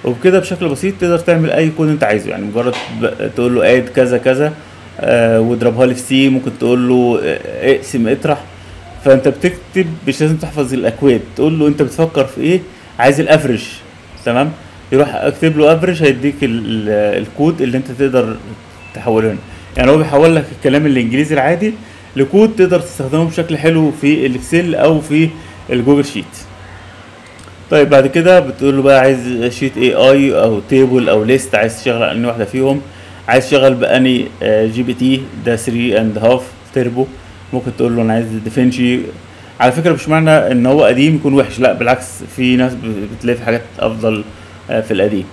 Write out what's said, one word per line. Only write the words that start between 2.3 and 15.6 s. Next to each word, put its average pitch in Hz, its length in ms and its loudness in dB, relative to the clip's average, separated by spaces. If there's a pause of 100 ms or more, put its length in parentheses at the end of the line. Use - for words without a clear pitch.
مجرد 120 280 -2 (280)
ب-، 113 340 -4
تقول 123 200 0
له: 120 220 2
"اد 120 120 -2
كذا 123 280 0
كذا"، 131 360 0 (460)
آه، 113 420 2
واضربها 117 440 2
لي 127 100 0
في 123 60 -12
سي، 135 280 2
ممكن 131 300 -2
تقول 123 300 0
له: 123 340 2
"آه، 78 520 0
اقسم، 113 320 -4
اطرح". 139 360 -2 (640)
فانت 135 220 4
بتكتب، 175 580 -2 (220)
مش 139 140 -4
لازم 156 160 0
تحفظ 147 360 -4
الاكواد، 120 480 2 (140)
تقول 156 240 0
له 151 80 2
انت 147 140 0
بتفكر 147 440 0
في - 160 -10
ايه، 170 180 0 (400)
عايز 135 200 4
الافريج، 143 440 0 (600)
تمام، 127 260 0 (400)
يروح 135 240 2
اكتب 156 420 -2
له 151 160 6